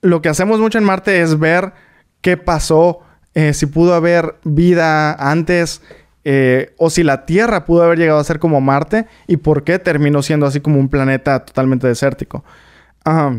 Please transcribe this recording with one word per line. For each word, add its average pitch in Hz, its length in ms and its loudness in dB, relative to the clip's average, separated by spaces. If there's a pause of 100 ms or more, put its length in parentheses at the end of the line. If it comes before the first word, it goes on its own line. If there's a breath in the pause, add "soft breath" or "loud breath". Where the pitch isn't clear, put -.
lo 170 200 2
que 160 80 0
hacemos 196 300 0
mucho 220 180 0
en 214 60 2
Marte 190 380 0
es 156 180 0
ver 175 340 0 (480 soft breath)
qué 180 160 0
pasó, 165 640 0 (340 soft breath)
eh, 156 200 0
si 143 120 -2
pudo 165 280 2
haber 170 500 0
vida 160 720 0
antes, 165 680 -2 (420 loud breath)
eh, 131 540 0
o 165 120 2
si 170 120 -2
la 147 240 -2
Tierra 196 400 -2
pudo 170 180 2
haber 170 140 2
llegado 156 220 2
a 147 40 -2
ser 160 160 -4
como 151 220 0
Marte 147 460 -2 (180 soft breath)
y 175 120 0
por 147 260 0
qué 175 160 -2
terminó 147 420 0
siendo 147 240 -2
así 139 140 -2
como 147 200 0
un 135 100 0
planeta 135 560 -2
totalmente 131 420 -2
desértico. - 560 -4 (600 soft breath)
Ajá. 156 360 0